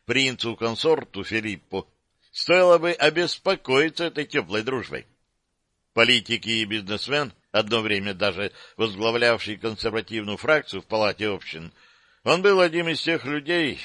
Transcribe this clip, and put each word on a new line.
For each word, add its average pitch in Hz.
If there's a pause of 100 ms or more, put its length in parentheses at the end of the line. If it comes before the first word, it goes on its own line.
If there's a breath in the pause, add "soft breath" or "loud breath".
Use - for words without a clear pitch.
принцу-консорту 117
Филиппу 101 (460)
стоило 180
бы 170
обеспокоиться 160
этой 151
тёплой 110
дружбой. 107 (880)
Политик 117
и 113
бизнесмен, 107 (180)
одно 110
время 101
даже 95 (240 loud breath)
возглавлявший 110
консервативную 107
фракцию 139
в -
Палате 107
общин, 85 (500 soft breath)
он 160
был 196
одним 170
из 160
тех 160
людей, 147